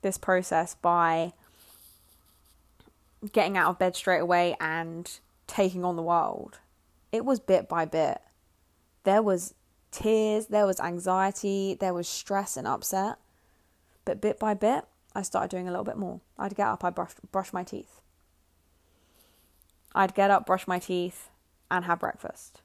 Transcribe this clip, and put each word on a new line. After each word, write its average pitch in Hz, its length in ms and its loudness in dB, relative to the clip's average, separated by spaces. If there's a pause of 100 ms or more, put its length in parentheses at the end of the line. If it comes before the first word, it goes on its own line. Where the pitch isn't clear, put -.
this 190 160 -2
process 185 560 0
by 170 580 2 (2000)
getting 196 260 2
out 175 140 4
of 175 80 -6
bed 180 160 2
straight 180 240 2
away 175 400 2
and 165 600 -6 (280)
taking 185 360 0
on 180 120 -2
the 165 80 -4
world. 165 560 -2 (520)
It 226 140 -2
was 254 140 2
bit 185 280 4
by 165 180 0
bit. 160 360 0 (840)
There 202 180 6
was 190 340 0 (360)
tears, 220 560 2
there 208 180 4
was 190 140 2
anxiety, 190 960 0
there 185 200 -2
was 175 140 -4
stress - 480 -4
and 131 100 -8
upset. 190 520 -2 (880)
But 202 160 -4
bit - 180 -2
by 214 140 0
bit, 220 320 0 (280)
I 202 80 -6
started 190 300 -4
doing 180 160 -6
a 180 40 -6
little 185 120 -6
bit - 140 -6
more. 180 240 -8 (180)
I'd 202 160 -6
get 202 120 0
up, - 180 -4
I'd 180 100 -2
brush, 175 180 -6 (180)
brush 190 200 -4
my 180 140 -6
teeth. - 340 -14 (1900)
I'd 190 220 2
get 196 160 4
up, 196 140 4
brush 185 220 0
my 180 120 -2
teeth, 180 500 -6 (400)
and 180 140 0
have 170 160 0
breakfast. - 640 -8